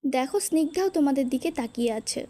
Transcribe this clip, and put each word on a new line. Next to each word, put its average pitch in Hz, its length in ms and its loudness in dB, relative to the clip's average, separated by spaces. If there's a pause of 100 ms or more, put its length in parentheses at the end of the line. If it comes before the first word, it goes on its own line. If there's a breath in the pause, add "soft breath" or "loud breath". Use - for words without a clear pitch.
দেখো, 262 340 0 (100)
স্নিগ্ধাও 339 420 2
তোমাদের 277 440 2
দিকে 269 180 -2
তাকিয়ে 233 480 -2
আছে - 300 -6